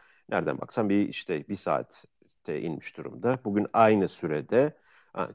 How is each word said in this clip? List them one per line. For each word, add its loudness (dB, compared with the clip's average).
nereden -2
baksan -2
bir 2
işte -6
bir -6
saatte -6
inmiş -8
durumda. -4
Bugün 0
aynı 6
sürede, 0
ha, -4